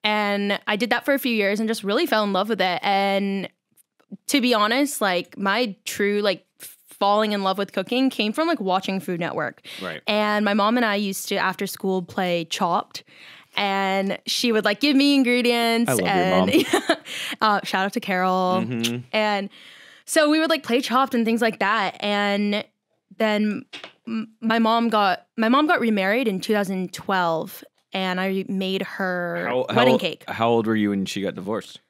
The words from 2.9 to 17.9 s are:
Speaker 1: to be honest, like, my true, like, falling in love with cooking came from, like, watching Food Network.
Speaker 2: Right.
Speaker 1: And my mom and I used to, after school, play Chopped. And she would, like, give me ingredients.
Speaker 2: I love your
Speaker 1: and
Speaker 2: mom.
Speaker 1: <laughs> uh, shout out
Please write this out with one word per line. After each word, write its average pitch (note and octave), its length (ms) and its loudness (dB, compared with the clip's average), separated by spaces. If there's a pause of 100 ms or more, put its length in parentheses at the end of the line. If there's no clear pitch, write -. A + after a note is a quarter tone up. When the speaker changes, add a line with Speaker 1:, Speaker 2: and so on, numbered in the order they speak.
Speaker 1:
to C#4+ 140 2
be A#3+ 100 2
honest, A#3 480 0
like, F3+ 380 -2
my G3 360 0 (120)
true, G#3 340 0
like, G3+ 240 -2 (540)
falling G#3 340 2
in G3+ 100 -2
love F#3+ 140 0
with G3 160 -4
cooking B3 380 0
came G#3+ 240 -2
from, D#4+ 140 0
like, E4 120 -2
watching F#3+ 400 -2
Food F3+ 180 -6
Network. D#3+ 440 -6 (180)
Speaker 2:
Right. F3+ 260 -8
Speaker 1:
And G#3 380 0
my G3+ 80 2
mom G#3+ 240 2
and B3 80 2
I G3+ 120 0
used G3+ 320 -4
to, G3+ 80 -2
after F#3+ 300 -2
school, F#3+ 360 -4
play F3 480 -2
Chopped. - 520 -4 (540)
And G3 680 0
she - 260 0
would, G#3+ 140 2
like, G#3 140 0
give D4 140 4
me C#4+ 200 6
ingredients. A#3+ 760 2
Speaker 2:
I C3 40 4
love G#3+ 60 2
your F3+ 80 0
Speaker 1:
and F#3 580 2 (220)
Speaker 2:
mom. - 80 2 (220)
Speaker 1:
<laughs> - 220 -8
uh, G#3 240 2
shout F#3+ 220 -2
out G3+ 80 -4